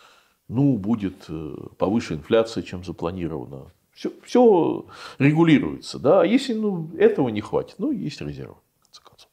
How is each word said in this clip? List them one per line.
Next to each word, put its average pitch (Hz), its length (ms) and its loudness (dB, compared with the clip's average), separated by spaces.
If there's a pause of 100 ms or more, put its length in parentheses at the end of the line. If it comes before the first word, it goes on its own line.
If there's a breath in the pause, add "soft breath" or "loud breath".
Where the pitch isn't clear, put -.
(480 soft breath)
Ну, 131 280 2
будет, 101 540 -4
э, 78 240 -10 (240)
повыше 98 360 0
инфляция, 113 480 0
чем 87 220 -12
запланировано. 80 840 -8 (240)
Все, - 160 -10 (140)
все 185 600 4 (340 loud breath)
регулируется, 135 800 2
да. 127 220 4
А 170 60 4
если, 240 260 0
ну, 196 460 -4
этого 156 320 4
не 104 100 -4
хватит, - 380 -6
ну, 277 140 -4
есть - 280 -8
резервы, 67 360 -12 (240)
в - 60 -20
конце - 180 -20
концов. - 280 -20